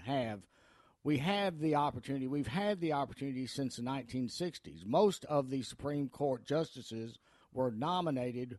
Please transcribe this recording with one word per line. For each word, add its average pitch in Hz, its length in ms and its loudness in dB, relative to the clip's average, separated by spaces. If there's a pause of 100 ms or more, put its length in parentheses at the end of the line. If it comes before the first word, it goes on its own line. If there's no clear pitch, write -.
have. 117 360 -2 (640)
We 143 140 4
have 185 420 0
the 151 160 4
opportunity. 135 500 0
We've 135 220 0
had 196 320 0
the 160 120 2
opportunity 135 540 -2
since 131 300 -2
the 120 60 -6
nineteen 127 460 -2
sixties. 85 560 -6
Most 170 420 4
of 143 220 2
the 135 140 0
Supreme 143 460 -2
Court 131 360 0
justices 117 720 -2 (340)
were 127 180 2
nominated 127 880 0